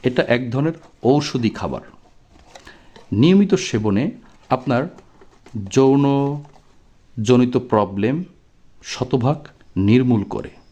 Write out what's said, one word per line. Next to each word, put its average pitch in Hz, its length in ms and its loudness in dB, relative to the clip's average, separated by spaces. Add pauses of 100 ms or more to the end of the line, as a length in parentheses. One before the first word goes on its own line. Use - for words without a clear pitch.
এটা 123 200 0
এক 120 280 -2
ধরনের 147 220 -2 (300)
ঔষধি 131 460 0
খাবার। 71 320 -8 (1300)
নিয়মিত 180 420 4
সেবনে 107 580 -2 (380)
আপনার 131 460 -2 (760)
যৌনজনিত 135 1900 0
প্রবলেম 110 680 -2 (600)
শতভাগ 131 640 -4 (300)
নির্মূল 113 460 2
করে। - 260 -10 (220)